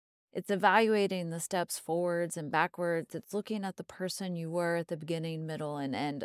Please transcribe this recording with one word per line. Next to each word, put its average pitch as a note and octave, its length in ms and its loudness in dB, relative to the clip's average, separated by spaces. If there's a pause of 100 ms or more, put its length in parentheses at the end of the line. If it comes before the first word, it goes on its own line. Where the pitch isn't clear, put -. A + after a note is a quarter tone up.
(320)
It's F#3 200 -4
evaluating G3 800 4
the E3+ 80 -4
steps F3 400 -2
forwards E3+ 580 0
and D3+ 140 -6
backwards. E3+ 640 0
It's - 180 -8
looking G3+ 320 -4
at F#3 120 -6
the F#3 60 -10
person F3+ 520 -6
you E3 160 -6
were E3+ 240 2
at E3+ 140 -2
the F3 60 -2
beginning, D#3+ 520 -4
middle, D3+ 300 -4
and C#3 180 -2
end C#3+ 300 -2